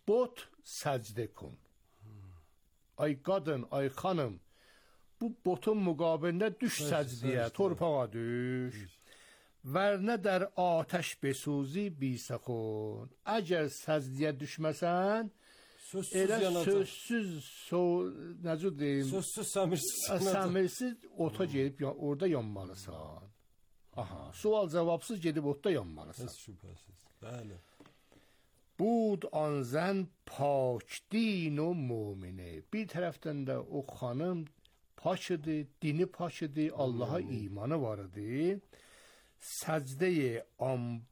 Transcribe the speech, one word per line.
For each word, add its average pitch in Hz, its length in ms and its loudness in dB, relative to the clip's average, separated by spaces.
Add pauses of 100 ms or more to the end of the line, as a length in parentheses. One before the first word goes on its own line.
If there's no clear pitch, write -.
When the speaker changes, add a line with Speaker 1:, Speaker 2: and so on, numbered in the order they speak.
Speaker 1:
bot 240 400 2 (180)
səcdə 113 680 -2
kun." - 300 -14 (1400)
Ay 147 260 0
qadın, 156 480 0
ay 139 160 2
xanım, 135 520 -2 (840)
bu 233 100 -2 (140)
botun 214 320 2
müqabilində 170 720 2 (100)
düş - 200 0
Speaker 2:
Düş, 147 120 0
Speaker 1:
səcdiyə, 127 540 2
Speaker 2:
səcdiyə. 117 80 0
Speaker 1:
torpağa 165 580 2
düş. 123 600 -2
Speaker 2:
Düş. 101 260 -14 (640)
Speaker 1:
Vərnə 196 560 2
dər 185 380 2
atəş 170 560 2 (100)
besuzi 143 600 0 (160)
bisəxon. 113 1080 -4 (180)
Əgər 175 460 2
səcdiyə 147 680 0
düşməsən, 175 920 0 (500)
Speaker 2:
Sözsüz - 360 -6
Speaker 1:
elə 190 280 4
Speaker 2:
yanacaq. 175 220 4
Speaker 1:
sözsüz, 196 800 0 (240)
so-, 180 420 4 (320)
necə 165 360 0
deyim? 139 280 2
Speaker 2:
Sözsüz, 190 480 -2
səmirsiz 180 440 2 (100)
Speaker 1:
Ə, 202 40 2
Speaker 2:
yanacaq. 190 200 4
Speaker 1:
səmirsiz 190 600 2 (240)
ota 165 280 0
gedib 139 360 0
ya-, 135 120 0
orada 147 340 0
yanmalısan. 95 960 -4 (720)
Aha, 87 380 -8
sual 214 360 2
cavabsız 170 520 0
gedib 156 240 0
otda 143 260 2
yanmalısan. 87 560 -4
Speaker 2:
Heç - 200 -14
şübhəsiz. 92 520 -18 (220)
Bəli. 110 360 -12 (1300)
Speaker 1:
Bud 220 480 4
an 151 320 2
zən 165 360 0 (280)
pak 131 680 2 (160)
din 190 520 2
o 165 80 2
möminə. 101 800 -4 (240)
Bir 214 180 -2
tərəfdən 160 560 -2
də 131 160 0
o 135 240 -4
xanım 156 540 -2 (580)
pak 180 320 0
idi, 160 240 0 (260)
dini 156 240 2
pak 175 360 -6
idi, 151 240 0 (100)
Allaha 127 460 0
Speaker 2:
Amin. 110 240 -4
Speaker 1:
imanı 104 360 -2
var 107 220 -2
idi. 117 560 -2 (800)
Səcdəyə 139 1040 0 (160)
an 120 400 0 (120)